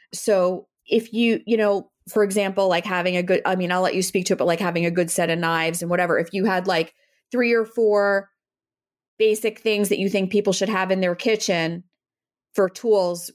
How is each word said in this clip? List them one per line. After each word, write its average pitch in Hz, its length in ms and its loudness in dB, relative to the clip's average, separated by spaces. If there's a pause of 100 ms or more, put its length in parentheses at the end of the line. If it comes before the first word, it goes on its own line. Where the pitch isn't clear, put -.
(120)
So 185 540 0 (200)
if 226 260 0
you, 233 340 0
you 226 100 0
know, 202 340 0 (180)
for 214 160 2
example, 196 440 0
like, 180 160 0
having 180 320 -2
a 180 60 0
good, 180 220 0
I 185 100 0
mean, 180 160 -2
I'll 180 120 0
let 185 120 0
you 185 80 0
speak 185 240 -2
to - 60 0
it, 180 60 0
but, 135 80 0
like, 170 120 2
having 170 280 -2
a 170 40 0
good 170 200 0
set 170 200 0
of 165 80 -2
knives 165 440 -2
and 170 80 -6
whatever, 175 280 0
if 170 140 -4
you 196 140 0
had, 185 200 -2
like, 165 280 -2 (360)
three 240 220 0
or 226 120 2
four 208 640 0 (920)
basic 220 420 0
things 208 300 0
that - 80 0
you 190 100 0
think 190 240 -2
people 208 200 2
should 190 160 -2
have 185 220 -2
in 190 100 0
their 180 140 0
kitchen 175 680 -2 (680)
for 190 140 2
tools, 180 680 0